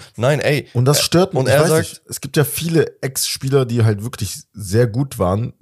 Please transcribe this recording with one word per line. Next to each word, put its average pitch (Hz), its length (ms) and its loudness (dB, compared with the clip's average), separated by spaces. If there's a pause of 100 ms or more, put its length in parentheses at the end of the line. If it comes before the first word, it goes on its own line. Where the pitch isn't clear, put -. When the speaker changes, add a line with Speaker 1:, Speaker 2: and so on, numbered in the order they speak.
(160)
Speaker 1:
Nein, 135 240 2
ey. 139 320 0
Speaker 2:
Und 120 140 0
das 143 160 2
stört - 320 2
mich. 131 80 0
Speaker 1:
Und 135 80 0
Speaker 2:
Ich - 60 4
Speaker 1:
er 147 80 6
Speaker 2:
weiß 175 60 2
Speaker 1:
sagt 160 200 2
Speaker 2:
nicht, - 180 -20
es - 140 -12
gibt - 160 -6
ja 147 80 4
viele 160 560 0
Ex-Spieler, 135 640 -2
die 117 180 0
halt 107 220 2
wirklich 120 380 -10 (100)
sehr 104 340 0
gut 123 320 -4
waren, 101 320 0 (100)